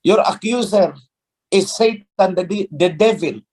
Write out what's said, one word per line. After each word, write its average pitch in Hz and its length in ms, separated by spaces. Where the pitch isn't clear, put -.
Your 196 240
accuser 208 720
is 196 160
Satan, 220 640
the 180 160
de-, 196 240
the 165 160
devil. 170 480